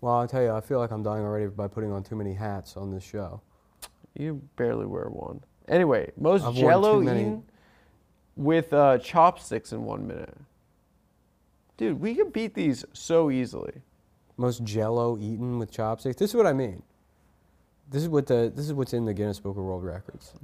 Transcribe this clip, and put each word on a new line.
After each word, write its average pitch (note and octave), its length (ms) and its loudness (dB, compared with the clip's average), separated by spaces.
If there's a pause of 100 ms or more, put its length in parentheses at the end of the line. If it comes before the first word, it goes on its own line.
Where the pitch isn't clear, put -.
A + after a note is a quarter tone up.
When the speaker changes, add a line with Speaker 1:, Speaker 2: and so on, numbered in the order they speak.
Speaker 1:
Well, A#2+ 120 2
I'll A#2+ 140 2
tell C3 160 -2
you, A2+ 80 4
I A2 100 -2
feel C3+ 180 -2
like A#2 120 -2
I'm G#2+ 120 -4
dying G#2+ 200 -2
already G#2 240 -2
by G2+ 200 -6
putting G#2+ 240 -6
on G2 120 -6
too A2 120 -10
many G2+ 180 -6
hats G2+ 440 -8
on G2 140 -8
this G2 120 -8
show. F#2+ 380 -10 (760)
Speaker 2:
You D3 240 -8 (140)
barely A#2 300 0
wear G2 240 -6
one. - 320 -12 (260)
Anyway, D3 500 4
most E3+ 260 4
Speaker 1:
I've A#2+ 120 -2
worn B2+ 160 6
Speaker 2:
Jell-O G3 280 6
Speaker 1:
too B2+ 60 4
many. - 160 2
Speaker 2:
eaten G#3+ 220 -2 (920)
with, D#3+ 360 2
uh, C#3+ 260 8
chopsticks - 760 2
in A2+ 100 -6
one G#2 240 -8
minute. E2 300 -12 (1400)
Dude, G3 220 -2
we A3 160 -4
could F#4 180 0
beat A3 200 -4
these D3+ 400 0
so E3 360 2
easily. B2+ 520 -4 (560)
Speaker 1:
Most A#2+ 260 -2
Jell-O A2+ 560 0
eaten A#2 400 -6
with G#2+ 120 -6
chopsticks? A2+ 460 -4
This G#3 140 0
is B3 40 -4
what A3 120 6
I D3 60 4
mean. A#2 280 -4 (1080)
This C#3 140 -4
is E3+ 60 -4
what D3 180 2
the, A#2 280 2
this C#3+ 100 -6
is D3+ 80 -4
what's C3+ 200 -4
in A#2+ 120 0
the G#2+ 80 -2
Guinness G2+ 260 -4
Book G2 180 -8
of F#2+ 60 -6
World F#2 200 -6
Records. - 500 -12 (100)